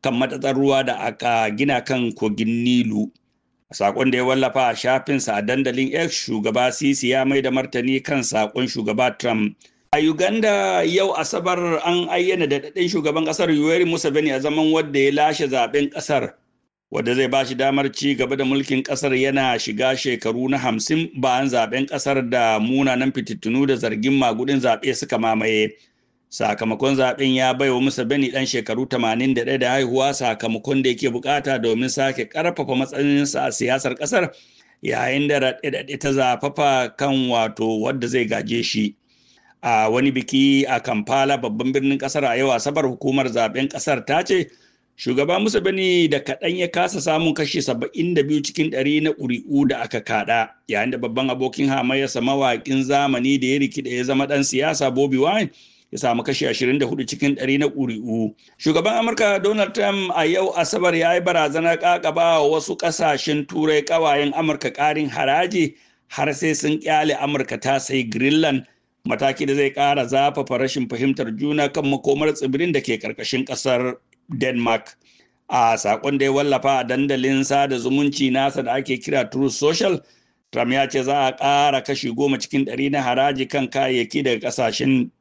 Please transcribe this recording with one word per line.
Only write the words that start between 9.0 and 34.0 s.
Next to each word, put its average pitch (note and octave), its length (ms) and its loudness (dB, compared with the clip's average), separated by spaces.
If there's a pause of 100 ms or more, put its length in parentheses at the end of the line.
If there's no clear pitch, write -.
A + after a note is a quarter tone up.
Trump. A2 400 -2 (360)
A D3 80 2
Uganda F#3+ 840 2
yau F#3 300 2
Asabar, E3+ 720 -2
an F3 240 0
ayyana F3+ 400 0
daɗaɗɗen F3 400 -2
shugaban D#3 360 0
ƙasar E3 280 -2
Yoweri D#3+ 300 2
Museveni D3+ 500 0
a C3 60 -2
zaman D#3 320 2
wadda D#3 260 0
ya C3+ 140 6
lashe D3 360 2
zaɓen C3 440 0
ƙasar, C#3+ 420 -2 (580)
wadda A#2+ 240 0
zai C3 100 2
ba C3+ 180 2
shi B2+ 120 -6
damar C#3 360 2
ci C#3+ 220 0
gaba B2+ 220 -2
da C3+ 80 0
mulkin C3+ 400 0
ƙasar C#3 340 -2
yana C3 400 2
shiga B2+ 400 0
shekaru B2 500 -2
na C#3 100 0
hamsin B2+ 520 -2 (100)
bayan C3 280 2
zaɓen B2 420 0
ƙasar C3+ 400 -2
da A#2 300 4
munanan C3 520 2
fitittunu A#2 540 -2
da C3+ 80 2
zargin A2+ 440 0
magudin B2+ 420 0
zaɓe A#2+ 340 0
suka - 240 -4
mamaye. A2 540 2 (580)
Sakamakon A2 640 -2
zaɓen C3 400 2
ya C3 200 2
bai C3+ 160 2
wa B2 100 2
Museveni, C3 500 0
ɗan C3 160 -2
shekaru A#2 400 -4
tamanin A#2+ 480 0
da A#2+ 80 0
ɗaya C3 160 -2
da B2 120 2
haihuwa, C3 440 0
sakamakon A#2 680 -2
da B2+ 60 4
yake B2 200 -2
buƙata C3+ 500 -2
domin A#2 300 0
sake C3 400 -2
ƙarfafa D#3 480 -2
matsayinsa C#3 680 0
a B2+ 40 0
siyasar B2 480 -2
ƙasar, F3+ 320 0 (500)